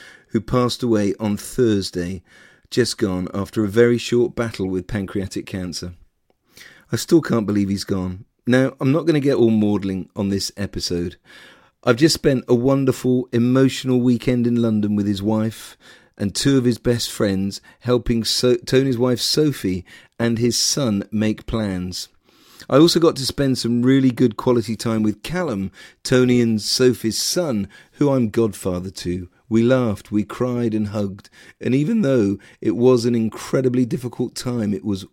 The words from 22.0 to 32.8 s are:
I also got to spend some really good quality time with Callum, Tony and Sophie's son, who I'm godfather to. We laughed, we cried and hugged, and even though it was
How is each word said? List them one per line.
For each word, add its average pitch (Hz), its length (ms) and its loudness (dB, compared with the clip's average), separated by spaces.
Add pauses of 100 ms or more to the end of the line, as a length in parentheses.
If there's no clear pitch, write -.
I 127 80 4
also 165 220 6
got 160 180 2
to 135 80 -6
spend 131 320 -2
some 120 260 0
really 135 280 4
good 120 240 0
quality 120 400 0
time 113 260 -2
with 107 220 -2
Callum, 135 480 -4 (320)
Tony 123 380 4
and 113 200 2
Sophie's 110 600 0
son, 127 480 -2 (240)
who 147 160 0
I'm 127 200 2
godfather 95 600 -2
to. 90 400 -8 (180)
We 113 160 2
laughed, 120 480 0
we 104 140 0
cried 120 480 -2
and 107 160 -2
hugged, 101 400 -6 (320)
and 117 120 -2
even 165 280 0
though 117 360 2 (220)
it 107 160 -2
was 120 300 4